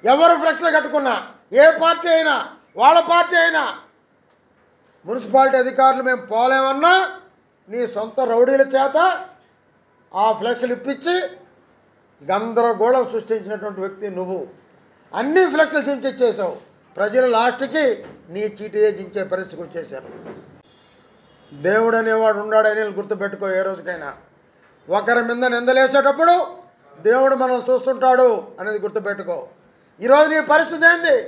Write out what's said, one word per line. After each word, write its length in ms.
ఎవరు 300
ఫ్లెక్స్లు 340
కట్టుకున్నా, 400
ఏ 40
పార్టీ 340
అయినా, 200
వాళ్ళ 180
పార్టీ 320
అయినా, 200
మున్సిపాలిటీ 580
అధికారులు 440
మేము 240
పోలేమన్నా 600
నీ 120
సొంత 240
రౌడీల 320
చేత 220
ఆ 140
ఫ్లెక్స్లు 380
ఇప్పించి 380
గందరగోళం 920
సృష్టించినటువంటి 720
వ్యక్తి 240
నువ్వు. 220
అన్ని 240
ఫ్లెక్స్లు 360
చించేసావు. 680
ప్రజలు 380
లాస్ట్కి 500
నీ 100
చీటీ 220
చించే 220
పరిస్థితికి 340
వచ్చేసారు. 440
దేవుడు 500
అనేవాడు 420
ఉన్నాడని 400
గుర్తుపెట్టుకో. 480
ఏ 100
రోజుకైనా 400
ఒకరి 420
మీద 260
నిందలేసేటప్పుడు 800
దేవుడు 360
మనం 160
చూస్తుంటాడు 580
అనేది 260
గుర్తుపెట్టుకో. 520
ఈరోజు 340
నీ 60
పరిస్థితి 400
ఏంది? 260